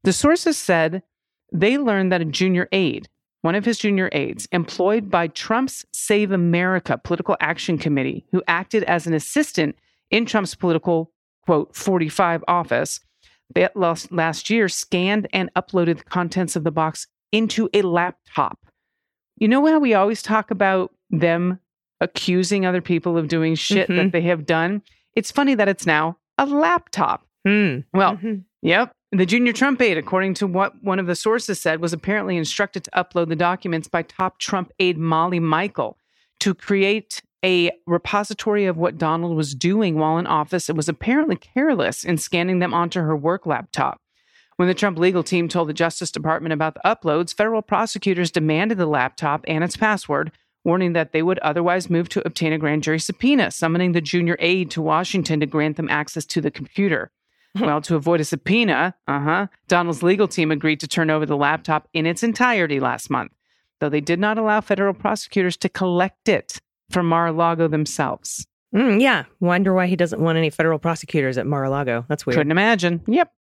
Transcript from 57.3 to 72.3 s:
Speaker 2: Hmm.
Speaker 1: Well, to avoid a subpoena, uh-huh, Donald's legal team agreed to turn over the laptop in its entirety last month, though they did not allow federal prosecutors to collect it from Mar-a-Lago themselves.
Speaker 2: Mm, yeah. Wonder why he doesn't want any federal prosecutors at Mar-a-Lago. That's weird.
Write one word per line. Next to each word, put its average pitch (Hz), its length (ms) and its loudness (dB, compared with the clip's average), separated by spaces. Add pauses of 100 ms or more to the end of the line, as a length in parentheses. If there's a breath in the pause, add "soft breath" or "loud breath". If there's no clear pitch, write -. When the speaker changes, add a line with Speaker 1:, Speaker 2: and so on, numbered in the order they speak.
Speaker 2:
Hmm. 208 80 -2
Speaker 1:
Well, 151 160 0
to 165 160 -2
avoid 160 240 2
a 151 40 0
subpoena, 180 680 0 (140)
uh-huh, 151 380 0 (200 soft breath)
Donald's 170 360 2
legal 190 260 4
team 156 220 0
agreed 156 300 -2
to 156 60 -10
turn 160 220 0
over 156 160 2
the 147 140 -2
laptop 151 560 0
in 160 100 0
its 165 180 -2
entirety 220 560 0
last 123 300 -4
month, 127 240 -4 (480)
though 151 80 0
they 147 140 0
did 170 180 -2
not 214 160 0
allow 214 240 0
federal 202 320 0
prosecutors 196 640 -2
to - 140 -4
collect 180 580 0
it - 320 -2 (300)
from 180 160 0
Mar-a-Lago 165 600 2
themselves. - 800 -4 (280)
Speaker 2:
Mm, 220 260 4
yeah. 240 240 2 (140)
Wonder 185 340 2
why 185 140 2
he 180 100 0
doesn't 170 240 0
want 160 180 2
any 160 120 2
federal 160 280 0
prosecutors 147 600 -2
at 107 80 -2
Mar-a-Lago. 135 640 -2
That's 147 180 -4
weird. - 100 0